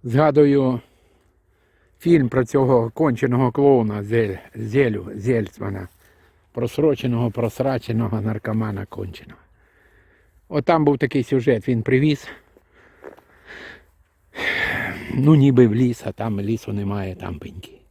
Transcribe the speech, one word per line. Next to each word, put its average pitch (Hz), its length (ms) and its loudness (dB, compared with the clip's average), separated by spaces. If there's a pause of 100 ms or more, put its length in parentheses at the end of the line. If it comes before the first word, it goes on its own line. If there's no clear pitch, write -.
Згадую 139 720 4 (1200)
фільм 156 300 4
про 131 160 0
цього 127 440 2
конченого 123 640 0
клоуна 117 520 2
Зель-, 104 340 -2 (180)
Зелю-, 110 640 -2
Зельцмана. 101 680 -4 (640)
Просроченого, 123 800 -2
просраченого 117 920 -4
наркомана 107 640 -6
конченого. - 540 -14 (1080)
От 147 160 -2
там 160 200 4
був 143 120 4
такий 135 260 -2
сюжет, 120 440 0
він 117 160 0
привіз, 139 440 0 (2750)
ну, 143 220 6
ніби 131 320 6
в 107 80 0
ліс, 120 300 0
а 113 60 -8
там 107 300 -6
лісу 107 320 -6
немає, 98 420 -6
там 90 240 -12
пеньки. - 520 -18